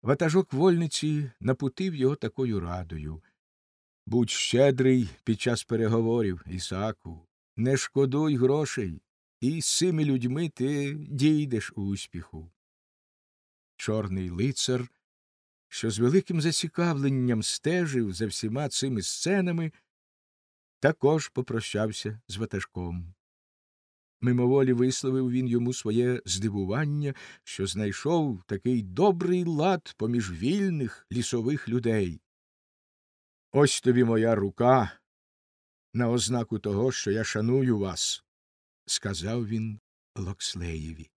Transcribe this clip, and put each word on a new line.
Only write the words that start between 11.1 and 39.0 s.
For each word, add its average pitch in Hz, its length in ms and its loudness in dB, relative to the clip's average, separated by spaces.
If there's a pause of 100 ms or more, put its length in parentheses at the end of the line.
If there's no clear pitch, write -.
успіху". 90 760 -8 (1300)
Чорний 95 540 -4
лицар, 123 580 -4 (800)
що - 220 -4
з 101 80 -4
великим 160 420 2
зацікавленням 139 1000 0
стежив 143 680 -2
за 98 140 -4
всіма 113 420 -4
цими 127 340 -2
сценами, 170 680 -2 (1080)
також 151 480 2
попрощався 110 1000 -4
з 90 80 -10
ватажком. 90 760 -6 (1080)
Мимоволі 123 520 4
висловив 127 580 0
він 127 180 0
йому 120 240 0
своє 120 520 0
здивування, 113 880 -2 (300)
що - 220 -6
знайшов 107 800 -2
такий 117 360 0
добрий 175 600 2
лад 170 520 0
поміж 110 360 -2
вільних 147 800 -2
лісових 120 560 -2
людей. 110 520 0 (1300)
"Ось 139 280 4
тобі 123 240 4
моя 113 300 2
рука 110 640 2 (960)
на 117 160 2
ознаку 117 480 0
того, 107 340 0
що - 180 -4
я 110 140 0
шаную 120 540 2
вас", — - 460 -4 (600)
сказав 101 640 -4